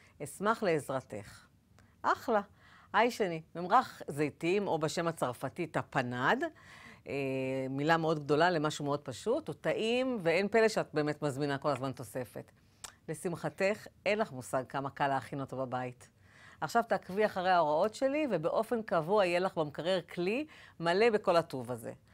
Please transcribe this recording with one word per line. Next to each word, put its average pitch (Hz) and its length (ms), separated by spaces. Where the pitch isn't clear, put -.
אשמח 214 400
לעזרתך." 135 840
אחלה. 233 380
היי 226 180
שני, 170 320
ממרח 190 540
זיתים, 165 600
או 160 100
בשם 160 300
הצרפתי, 151 580
טפנד, 139 760
אה, - 60
מילה 147 260
מאוד 160 280
גדולה 151 260
למשהו 151 340
מאוד 143 160
פשוט, 226 480
הוא 156 120
טעים, 233 600
ואין 170 260
פלא 220 200
שאת 180 260
באמת 147 280
מזמינה 139 360
כל 151 120
הזמן 131 220
תוספת. 123 600
לשמחתך, 170 800
אין 208 120
לך 214 140
מושג 131 360
כמה 139 220
קל 143 180
להכין 135 320
אותו 131 160
בבית. 127 520
עכשיו 226 240
תעקבי 196 380
אחרי 185 240
ההוראות 170 440
שלי, 277 360
ובאופן 208 520
קבוע 190 420
יהיה 175 140
לך 180 180
במקרר 165 440
כלי 214 320
מלא 185 300
בכל 202 260
הטוב 131 340
הזה. 117 220